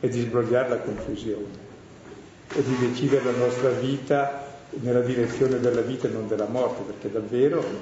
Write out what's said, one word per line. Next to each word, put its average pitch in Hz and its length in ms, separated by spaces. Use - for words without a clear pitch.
e 127 80
di 120 120
sbrogliare 117 480
la 117 100
confusione, 101 880
e 143 80
di 127 160
decidere 127 460
la 120 140
nostra 123 320
vita 139 720
nella 123 300
direzione 123 580
della 117 220
vita 127 260
e 113 40
non 110 180
della 107 180
morte, 120 360
perché 101 280
davvero 123 540